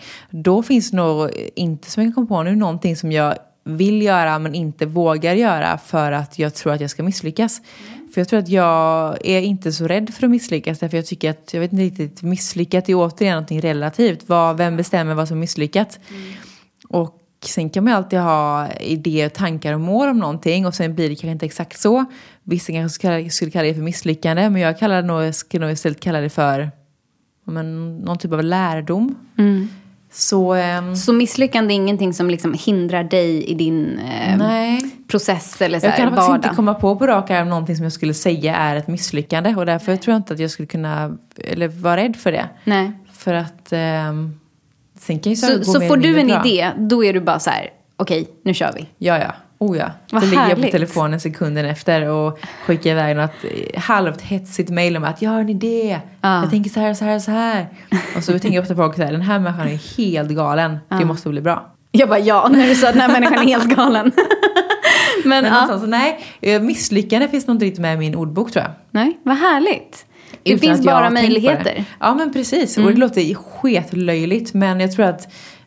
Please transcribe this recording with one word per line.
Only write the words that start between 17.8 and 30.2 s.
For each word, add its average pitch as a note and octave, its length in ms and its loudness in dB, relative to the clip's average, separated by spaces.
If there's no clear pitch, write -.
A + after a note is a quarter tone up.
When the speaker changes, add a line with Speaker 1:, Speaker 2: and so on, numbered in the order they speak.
Speaker 1:
man A#3+ 100 4
ju G#3 40 2
alltid F#3+ 220 -2
ha D3 520 0
idéer, D#3 580 -2
tankar D#3+ 440 -4
och D#3 60 -2
mål G3+ 300 0
om A#3+ 100 0
någonting, E3 460 -2
och F3 100 -2
sen E3 200 -2
blir D#3+ 140 0
det D3 60 -6
kanske D#3+ 160 -8
inte D#3+ 140 -6
exakt - 340 -10
så. B3 260 2
Vissa E3+ 300 -4
kanske D#3+ 260 -4
skulle, E3 300 -2
skulle D#3 220 -4
kalla D#3+ 160 0
det D#3+ 60 0
för D#3 80 -6
misslyckande, E3 680 0
men F#3+ 120 2
jag E3 180 0
kallar G3 220 2
det F3 60 -4
nog, D#3+ 280 -2
skulle E3 300 -4
nog D#3 80 -2
istället D3+ 260 -4
kalla E3 220 -2
det D3 80 -4
för, C#3 300 0
ja, E3+ 60 -10
men, D#3+ 460 -8
någon E3+ 200 -6
typ E3+ 160 -8
av D#3 100 0
lärdom. F3+ 720 -2
Speaker 2:
Mm. G3+ 320 2
Speaker 1:
Så, F#3 380 2